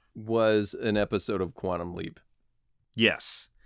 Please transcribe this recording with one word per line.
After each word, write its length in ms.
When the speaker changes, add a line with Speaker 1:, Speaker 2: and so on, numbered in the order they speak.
Speaker 1:
was 600
an 220
episode 440
of 140
Quantum 400
Leap. 260
Speaker 2:
Yes. 540